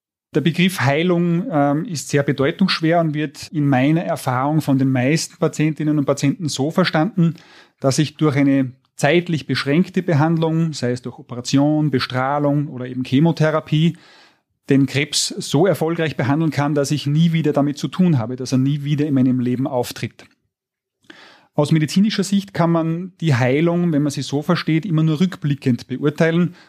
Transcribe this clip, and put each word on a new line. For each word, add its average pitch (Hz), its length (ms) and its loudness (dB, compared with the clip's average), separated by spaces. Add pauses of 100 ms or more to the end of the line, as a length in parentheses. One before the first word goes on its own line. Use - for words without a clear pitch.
(340)
Der 151 80 2
Begriff 175 400 0
Heilung, 170 720 2
ähm, 143 340 0
ist 156 240 -10
sehr 143 140 2
bedeutungsschwer 160 760 0
und 160 140 0
wird 151 360 -6
in 147 180 0
meiner 139 360 2
Erfahrung 143 580 -2
von 135 160 0
den 131 140 2
meisten 131 460 0
Patientinnen 156 600 0
und 143 80 0
Patienten 143 440 0
so 143 220 -4
verstanden, 170 640 0 (440)
dass 135 200 0
ich 147 160 -2
durch 151 200 2
eine 139 380 2 (220)
zeitlich 165 520 0
beschränkte 156 560 0
Behandlung, 160 680 0
sei 123 180 -4
es 120 100 -6
durch - 160 -14
Operation, 143 720 0
Bestrahlung 139 800 -2
oder 127 200 -12
eben 131 160 -6
Chemotherapie, 156 920 0 (760)
den 139 160 4
Krebs 143 440 -4
so 185 360 0
erfolgreich 165 500 0
behandeln 147 360 0
kann, 143 240 -2
dass 143 160 0
ich 143 160 -2
nie 160 240 2
wieder 151 220 0
damit 143 240 0
zu 151 100 -6
tun 170 300 2
habe, 120 180 -4
dass 127 160 -8
er 131 60 2
nie 139 260 0
wieder 147 240 -2
in 147 60 0
meinem 127 260 2
Leben 123 280 -2
auftritt. 123 580 -6 (1300)
Aus 147 160 0
medizinischer 190 520 2
Sicht 196 300 -2
kann 170 180 2
man 165 480 -2
die 160 160 2
Heilung, 165 560 2
wenn 147 120 2
man 143 80 0
sie 139 100 -6
so 139 200 -4
versteht, 160 440 0
immer 160 180 0
nur 156 160 0
rückblickend 143 680 -2
beurteilen, 160 680 0 (140)